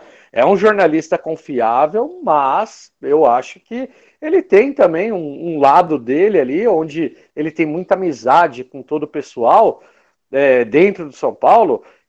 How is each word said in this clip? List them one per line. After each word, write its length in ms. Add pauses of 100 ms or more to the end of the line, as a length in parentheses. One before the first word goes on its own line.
(300)
é 140
um 100
jornalista 640
confiável, 1080
mas 760
eu 240
acho 340
que 300 (320)
ele 220
tem 280
também 400
um, 460
um 20
lado 400
dele 400
ali, 300
onde 480 (180)
ele 160
tem 140
muita 300
amizade 680
com 200
todo 220
o 40
pessoal, 760 (480)
é, 320
dentro 440
do 60
São 220
Paulo, 480 (260)